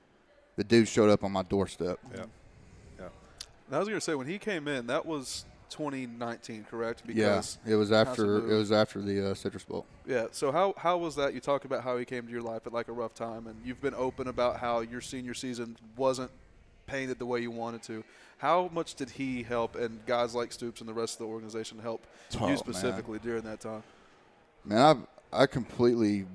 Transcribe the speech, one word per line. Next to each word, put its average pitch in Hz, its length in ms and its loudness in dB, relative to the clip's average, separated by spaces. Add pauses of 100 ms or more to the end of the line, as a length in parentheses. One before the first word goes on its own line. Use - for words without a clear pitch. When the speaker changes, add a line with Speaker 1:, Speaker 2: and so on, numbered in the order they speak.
(560)
Speaker 1:
The 104 80 0
dude 110 240 8
showed 107 220 6
up 104 140 6
on 98 80 -4
my 95 100 0
doorstep. 90 560 0 (160)
Speaker 2:
Yeah. 92 100 -12 (760)
Yeah. 90 100 -14 (580)
Speaker 3:
And 131 100 -4
I - 20 0
was 196 100 0
gonna 196 120 -2
say, 160 140 -2
when 127 120 -2
he 185 120 -6
came 165 300 -4
in, 127 200 -2
that 143 180 -2
was 151 400 -6 (240)
twenty 139 360 -6
nineteen, 117 640 -8
correct? 117 380 -4
Speaker 1:
Yeah, 117 80 -8
Speaker 3:
Because 104 520 2
Speaker 1:
it 110 100 2
was 107 140 4
Speaker 3:
House 110 120 8
of 113 60 4
Speaker 1:
after, 107 280 2
it 107 60 2
Speaker 3:
Blues. 107 160 2
Speaker 1:
was 107 140 2
after 107 280 4
the, 98 300 0
uh, 98 40 -2
Citrus 95 300 -8
Bowl. - 220 -8 (200)
Speaker 3:
Yeah. 120 260 0
So 139 200 0
how, 185 240 2
how 175 220 2
was 160 180 -4
that? 139 180 2
You 123 60 -8
talk 143 240 0
about 131 180 -2
how 123 140 0
he 123 80 -2
came 120 220 -6
to 117 40 -14
your 120 120 -6
life 113 240 -6
at, 113 60 -10
like, 117 160 -2
a 117 40 -6
rough 117 220 -6
time, 113 320 -8
and 110 180 -14
you've 123 160 -10
been 131 140 0
open 127 340 -2
about 120 320 2
how 120 200 0
your 117 200 -6
senior 123 340 -8
season 117 420 -6 (200)
wasn't 131 340 0 (600)
painted 131 280 -4
the 123 80 -6
way 120 140 0
you 120 100 -4
wanted 117 340 -8
to. 110 180 -8 (360)
How 175 340 2
much 165 220 -4
did 131 160 -8
he 131 320 -4
help 117 340 -2
and 113 300 -4
guys 120 280 2
like 120 180 -2
Stoops 117 280 -10
and 113 80 -12
the 110 60 -8
rest 113 260 -2
of 113 60 -6
the 110 60 -6
organization 110 460 -8
help 113 280 -8 (300)
Speaker 1:
Oh, - 40 -4
Speaker 3:
you 107 80 2
Speaker 1:
man. 143 100 2
Speaker 3:
specifically 110 600 -4
during 113 260 -4
that 107 160 -10
time? 110 220 -8 (840)
Speaker 1:
Man, 123 420 6 (260)
I, 110 100 6
I 135 40 8
completely 113 880 4